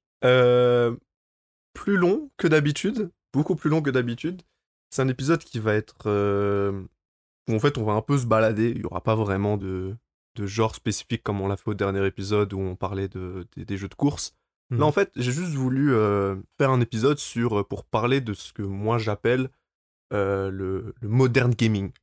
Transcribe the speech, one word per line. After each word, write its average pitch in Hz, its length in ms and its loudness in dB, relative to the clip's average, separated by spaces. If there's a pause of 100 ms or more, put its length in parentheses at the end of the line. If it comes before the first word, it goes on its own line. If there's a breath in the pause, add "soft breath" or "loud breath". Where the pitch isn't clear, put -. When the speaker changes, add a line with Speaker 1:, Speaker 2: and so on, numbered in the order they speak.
(220)
Speaker 1:
euh, 123 720 4 (800)
plus - 240 0
long 196 400 2
que - 100 0
d'habitude, 160 640 2 (220)
beaucoup 151 240 0
plus 151 140 -2
long 160 100 2
que 143 80 -2
d'habitude. 127 540 -2 (480)
C'est - 100 -4
un 135 80 2
épisode 131 340 0
qui - 160 -10
va 107 140 0
être, 107 320 -2
euh, 101 760 0 (680)
où 113 60 0
en 110 40 0
fait 143 200 0
on 110 60 -2
va 107 100 0
un 107 80 0
peu 143 160 0
se 123 80 -2
balader, 110 420 2
il 113 140 -6
y - 20 -6
aura 90 160 -6
pas 113 140 0
vraiment 101 420 0
de, 95 400 -6 (380)
de 104 120 -6
genre 110 280 -2
spécifique - 480 -6
comme 101 180 -4
on 95 80 -2
l'a 98 80 -2
fait - 140 -6
au 104 40 -4
dernier 98 300 0
épisode 101 480 -2
où 95 80 -4
on 92 160 -6
parlait 98 320 -6
de, 92 480 -12
des, 92 80 -12
des 98 140 -6
jeux 98 100 -8
de - 60 -20
course. - 400 -2 (340)
Speaker 2:
Mhm. 120 120 -2
Speaker 1:
Là 147 40 4
en 151 80 4
fait 196 240 0
j'ai 123 160 -2
juste 165 220 -4
voulu, 131 400 0
euh, 101 420 2 (220)
faire 139 100 2
un 127 140 4
épisode 120 360 2
sur, 117 420 0
euh, 98 40 -2
pour - 180 -8
parler 120 380 0
de 110 140 -6
ce - 180 -12
que - 80 -10
moi 104 380 -2
j'appelle, 120 500 0 (640)
euh, 98 380 -2
le, 95 500 -6
le 107 80 -8
modern 123 460 2
gaming, 107 380 0 (100)